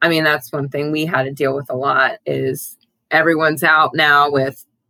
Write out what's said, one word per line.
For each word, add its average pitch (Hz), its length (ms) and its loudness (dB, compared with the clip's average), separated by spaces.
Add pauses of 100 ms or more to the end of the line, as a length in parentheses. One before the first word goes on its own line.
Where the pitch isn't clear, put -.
I 170 80 2
mean, 160 140 2
that's 151 280 -2
one 139 180 -6
thing 147 220 -4
we 156 140 -2
had 135 200 -2
to 135 60 -6
deal 135 240 -2
with 139 140 -8
a 131 60 -6
lot 135 500 -2
is 135 520 -6 (340)
everyone's 156 520 2
out 156 300 4
now 147 380 4
with, 135 340 -2 (240)